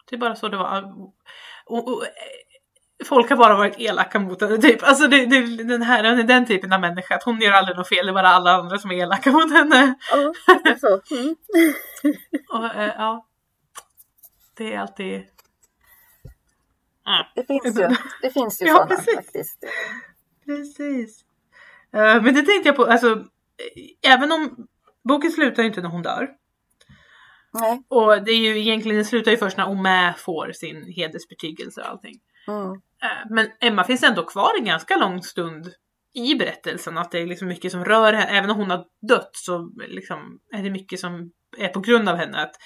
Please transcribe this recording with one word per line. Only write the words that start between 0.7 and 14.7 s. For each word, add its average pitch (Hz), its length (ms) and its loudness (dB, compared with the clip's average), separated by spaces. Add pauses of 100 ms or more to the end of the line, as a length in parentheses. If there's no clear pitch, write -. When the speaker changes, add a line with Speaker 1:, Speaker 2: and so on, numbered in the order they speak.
Speaker 1:
Och, 233 220 -6
och, - 180 -6
eh, - 40 -12 (920)
folk 233 260 4
har 226 60 2
bara 220 200 8
varit 202 240 0
elaka 214 400 -2
mot 185 200 -6
henne, 214 180 0
typ. 226 240 4
Alltså, 277 260 4
det, 262 180 4
det, 233 380 0
den 240 180 -2
här, 233 280 2
hon 247 80 2
är 226 60 2
den 247 220 4
typen 190 260 -2
av 190 80 2
människa, 180 340 -4
att - 80 -4
hon 226 180 -4
gör 208 120 4
aldrig 190 240 4
något 180 120 -8
fel, 190 180 0
det 190 60 -2
är - 20 -2
bara 185 140 4
alla 180 240 6
andra 180 260 0
som 202 120 -10
är 180 120 -4
elaka 190 300 0
mot 320 200 4
henne. 285 420 6 (160)
Speaker 2:
Ja, 285 240 0 (300)
det 311 60 4
är 240 80 -2
så. 202 360 0
Mm. 269 220 -4 (1120)
<laughs> - 0 -
Speaker 1:
Och, 226 260 -6
eh, 214 220 -4
ja. 220 300 -6 (1300)
Det 220 200 -10